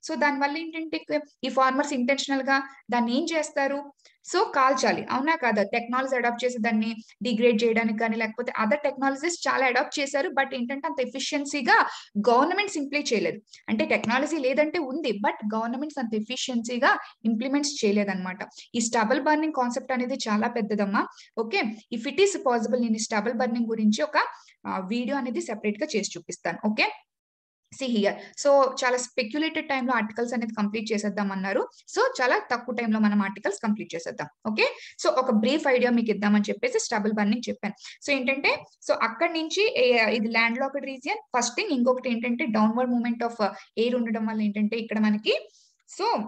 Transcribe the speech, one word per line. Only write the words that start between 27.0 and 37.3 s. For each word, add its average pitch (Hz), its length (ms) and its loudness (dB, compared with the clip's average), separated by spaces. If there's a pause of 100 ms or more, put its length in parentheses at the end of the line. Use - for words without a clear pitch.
see 240 140 0
here. 202 160 4 (260)
So 269 360 6 (100)
చాలా 247 120 2
speculated 302 720 -2
time 262 180 -2
లో 254 60 0
articles 233 400 -2
అనేది 226 200 -4
complete 214 380 -2
చేసేద్దాం 202 400 -2
అన్నారు. 196 380 -2 (260)
So 392 80 2 (180)
చాలా 302 200 2 (100)
తక్కువ 240 240 -4
time 233 180 0
లో 220 60 2
మనం 208 220 4
articles 196 420 -4
complete 214 320 -2
చేసేద్దాం. - 320 -8 (240)
Okay, 381 240 0 (300)
so 339 60 4
ఒక 262 200 2
brief 262 360 2
idea 247 240 4
మీకు 226 200 2
ఇద్దామని 208 380 4
చెప్పేసి 233 300 -2
stubble 220 340 -2
burning 214 360 0